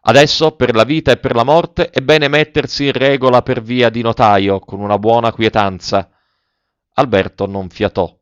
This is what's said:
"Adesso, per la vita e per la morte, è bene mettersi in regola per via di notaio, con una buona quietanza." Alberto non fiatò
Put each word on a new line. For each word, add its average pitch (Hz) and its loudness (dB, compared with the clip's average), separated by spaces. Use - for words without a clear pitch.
"Adesso, 147 2
per 120 0
la 110 4
vita 143 0
e 120 2
per 127 -4
la 117 2
morte, 165 0
è 131 -4
bene 147 2
mettersi 147 -2
in 135 -2
regola 131 2
per 123 -4
via 120 0
di 113 -6
notaio, 101 2
con 98 -12
una 101 -2
buona 113 0
quietanza." 101 -4
Alberto 101 -2
non 98 -8
fiatò 98 -4